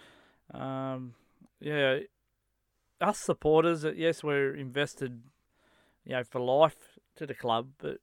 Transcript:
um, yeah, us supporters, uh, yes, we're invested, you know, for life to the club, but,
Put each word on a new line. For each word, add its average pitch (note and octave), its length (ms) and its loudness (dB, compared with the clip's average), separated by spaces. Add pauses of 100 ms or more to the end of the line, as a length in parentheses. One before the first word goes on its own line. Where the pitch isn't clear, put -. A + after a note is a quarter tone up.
(520)
um, C3 600 -8 (460)
yeah, C#3+ 400 0 (1000)
us G3+ 180 0
supporters, D#3+ 680 2
uh, D#3 100 -2
yes, D#3+ 300 0
we're C#3 300 0
invested, C3 680 -6 (840)
you - 80 -10
know, B2 120 -2
for - 160 -6
life C#3 580 2 (180)
to D#3 100 -10
the C3 80 -10
club, A#2+ 340 0 (100)
but, - 240 -8